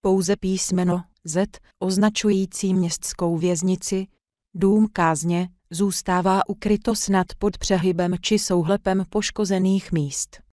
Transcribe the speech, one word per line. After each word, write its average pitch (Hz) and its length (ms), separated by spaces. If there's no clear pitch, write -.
Pouze 190 320
písmeno 180 680
Z, 175 360
označující 190 920
městskou 170 640
věznici, 180 680
dům 208 400
kázně, 170 560
zůstává 185 800
ukryto 214 460
snad 190 320
pod 202 180
přehybem 180 640
či 214 180
souhlepem 190 680
poškozených 190 840
míst. 147 500